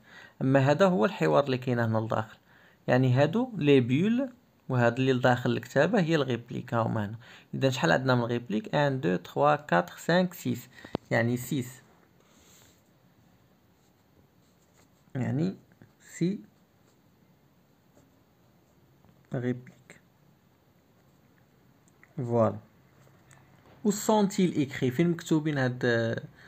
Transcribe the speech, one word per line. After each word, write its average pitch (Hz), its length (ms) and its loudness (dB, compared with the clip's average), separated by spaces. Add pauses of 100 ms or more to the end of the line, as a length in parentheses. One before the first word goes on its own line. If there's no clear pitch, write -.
(420)
أما 135 180 4
هذا 147 260 4
هو 190 180 2
الحوار 156 400 2
اللي 131 140 -2
كاين 123 200 -2
هنا 113 200 0
لداخل، 113 400 -4 (500)
يعني 127 240 4
هادو 165 440 2
لي 143 240 6
بيل، 202 480 0 (400)
وهاد 120 300 2
اللي 131 140 2
لداخل 123 380 2
الكتابة 147 500 0
هي 160 140 0
الغيبليك، 127 600 -4
ها 117 80 0
هما 113 240 -2
هنا. 113 120 -10 (360)
إذا 131 160 0
شحال 165 220 0
عندنا 131 220 2
من 120 100 0
غيبليك؟ 123 500 -4
ان، 143 260 0
دو، 175 160 0
تخوا، 147 400 0
كاتخ، 175 420 -2
سانك، 180 360 0
سيس، 120 340 -8 (420)
يعني 120 260 0
سيس، 123 460 -6 (3250)
يعني 131 420 -2 (440)
سي - 400 -6 (3000)
غيبليك. 123 680 -8 (2250)
فوالا. 117 420 0 (1300)
و 208 60 2
سونتيل 202 600 0
ايكري، 135 380 -2
فين 170 200 0
مكتوبين 156 480 -2
هاد 127 220 -2 (680)